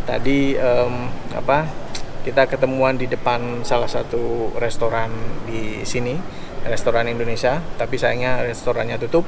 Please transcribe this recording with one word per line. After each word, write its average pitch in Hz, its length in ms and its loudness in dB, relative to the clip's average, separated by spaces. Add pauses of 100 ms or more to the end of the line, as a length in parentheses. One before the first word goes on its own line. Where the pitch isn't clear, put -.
Tadi, 131 560 2
em, 123 340 4 (380)
apa, 139 320 2 (640)
kita 131 240 2
ketemuan 131 480 2
di 127 80 0
depan 120 560 -2
salah 120 240 2
satu 117 720 -2
restoran 117 480 0 (400)
di 110 400 -4
sini, 123 320 -2 (480)
restoran 117 400 2
Indonesia. 117 560 0 (160)
Tapi 120 160 -2
sayangnya 123 480 2
restorannya 117 560 -2
tutup. 120 280 2